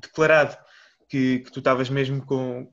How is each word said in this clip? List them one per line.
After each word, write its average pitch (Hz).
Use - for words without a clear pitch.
declarado 156
que, 131
que 127
tu -
estavas 131
mesmo 135
com, 131